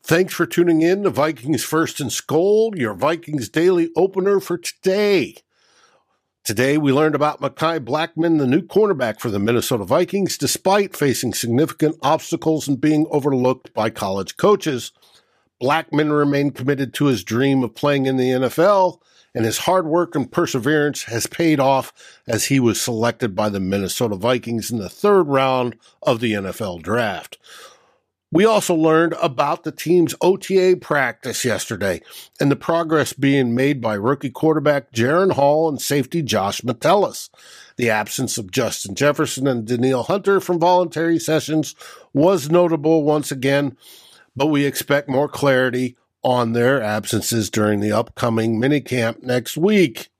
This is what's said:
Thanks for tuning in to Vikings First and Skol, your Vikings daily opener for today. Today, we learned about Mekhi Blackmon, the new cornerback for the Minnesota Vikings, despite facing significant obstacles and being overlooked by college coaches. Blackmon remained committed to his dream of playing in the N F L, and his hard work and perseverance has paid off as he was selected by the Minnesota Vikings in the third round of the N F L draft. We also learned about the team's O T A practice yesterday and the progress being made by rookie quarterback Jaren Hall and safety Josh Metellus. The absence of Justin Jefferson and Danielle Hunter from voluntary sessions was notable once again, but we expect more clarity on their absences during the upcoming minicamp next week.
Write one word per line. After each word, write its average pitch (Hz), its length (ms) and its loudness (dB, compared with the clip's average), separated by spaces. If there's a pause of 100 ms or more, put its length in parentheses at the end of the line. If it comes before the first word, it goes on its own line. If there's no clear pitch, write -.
Thanks 165 320 0
for 165 140 -2
tuning 165 340 2
in 185 220 2
to 190 80 0
Vikings 135 520 -2
First 156 380 -2
and 139 80 -6
Skol, 208 680 0
your 113 200 -4
Vikings 151 540 -4
daily 170 460 2
opener 190 440 0
for 180 180 -4
today. 190 760 0 (1080)
Today, 127 360 0
we 143 120 2
learned 151 240 2
about 147 260 0
Mekhi 156 400 -4
Blackmon, 156 580 -2
the 139 80 2
new 135 140 2
cornerback 170 580 0
for 123 100 -4
the 101 80 -2
Minnesota 110 460 0
Vikings, 175 540 -2
despite 190 580 0
facing 127 380 -2
significant 151 680 -2
obstacles 156 680 -2
and 135 140 -2
being 151 300 2
overlooked 127 640 0
by 110 160 0
college 98 460 -6
coaches. 196 540 0 (680)
Blackmon 147 560 0
remained 143 380 0
committed 131 400 -4
to 147 100 0
his 123 180 0
dream 131 380 2
of 120 140 -4
playing 139 320 0
in 131 100 -2
the 127 140 0
N 127 120 0
F 127 140 -2
L, 185 440 2 (340)
and 113 100 0
his 110 140 -2
hard 180 260 0
work 170 300 0
and 139 160 -2
perseverance 147 720 0
has - 240 -4
paid 156 320 0
off 135 340 2 (320)
as - 200 -2
he 135 140 2
was 117 220 2
selected 117 540 -2
by 107 140 0
the 101 100 -4
Minnesota 98 560 -2
Vikings 117 560 -4
in 120 80 -4
the 92 100 -8
third 196 380 2
round 131 480 0 (260)
of 123 180 2
the 113 140 0
N 101 140 -4
F 90 140 -10
L 90 180 -8
draft. 98 580 -4 (920)
We 180 140 4
also 214 300 2
learned 160 440 2
about 151 440 -2
the 156 80 -6
team's 170 500 2
O 185 160 4
T 190 220 0
A 185 160 4
practice 131 680 -4
yesterday 98 600 -2 (360)
and 143 120 2
the 131 40 4
progress 160 560 0
being 135 440 2
made 135 260 0
by 113 140 -2
rookie 127 340 -2
quarterback 151 600 0
Jaren 151 400 2
Hall 147 360 2
and 143 140 -4
safety 143 400 -2
Josh 101 420 -2
Metellus. 151 680 0 (460)
The 120 120 0
absence 107 480 -2
of 98 140 -10
Justin 104 420 -4
Jefferson 143 540 0
and 120 180 -2
Danielle 123 380 0
Hunter 196 360 0
from 180 200 -2
voluntary 170 580 2
sessions 156 560 -2 (400)
was 151 380 2
notable 160 520 4
once 151 280 0
again, 139 440 0 (600)
but 135 100 0
we 147 180 2
expect 143 460 -2
more 139 180 0
clarity 127 680 0 (240)
on 123 320 0
their 120 300 2
absences 107 680 -2
during 107 300 2
the 104 140 0
upcoming 113 680 0
minicamp 123 600 -2
next 123 340 -4
week. 175 520 0 (100)